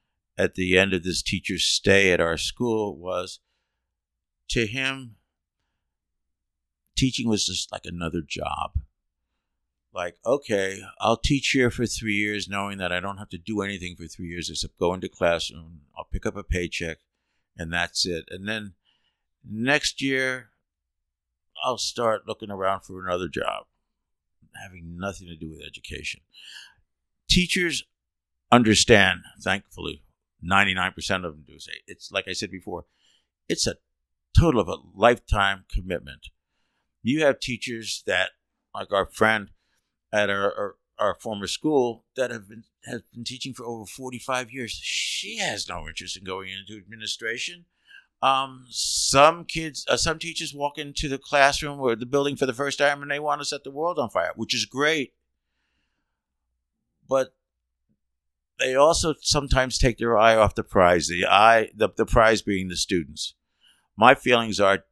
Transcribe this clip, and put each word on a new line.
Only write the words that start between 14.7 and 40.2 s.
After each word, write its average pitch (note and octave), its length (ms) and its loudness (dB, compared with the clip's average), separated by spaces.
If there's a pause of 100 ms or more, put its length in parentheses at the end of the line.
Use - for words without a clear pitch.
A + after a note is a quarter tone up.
go F2+ 160 2
into F2+ 140 -6
classroom, E2 720 -4 (140)
I'll - 140 -16
pick - 160 -4
up F#2+ 100 -4
a G2+ 60 -10
paycheck, F2 560 -4 (580)
and E2+ 160 -10
that's F2 340 -2
it. E2 240 -4
And F#2+ 180 -12
then G#2+ 260 -8 (760)
next B2 520 -2
year, C3 500 -4 (1120)
I'll B2+ 160 -2
start A2+ 480 -2
looking G#2 240 -10
around F#2+ 300 -2
for F#2 240 -14
another F2+ 240 -2
job," - 380 -6 (960)
having F2 340 -16
nothing F#2 320 -10
to E2+ 80 -16
do D#2+ 140 -12
with D#2 160 -16
education. - 540 -12 (1080)
Teachers F3 560 0 (640)
understand, G#2 720 6 (180)
thankfully, F2 600 -6 (400)
ninety-nine F#2+ 500 2
percent F#2 320 -4
of D#2+ 80 -10
them D2+ 140 -20
do C#2+ 120 -20
say, - 140 -18 (140)
it's - 260 -18
like F#2+ 160 -4
I F#2 40 -6
said F#2 180 -8
before, F#2 360 -12 (600)
it's - 180 -2
a F2+ 100 -4 (600)
total C#3+ 240 6
of E2+ 80 0
a F2 80 -6 (180)
lifetime G2 800 2
commitment. F2 560 -8 (760)
You D3 220 2
have C#3 160 4
teachers A2+ 640 -8
that, F#2 240 0 (440)
like G2+ 180 -10
our G2 140 2
friend A2 440 0 (640)
at G#2 160 2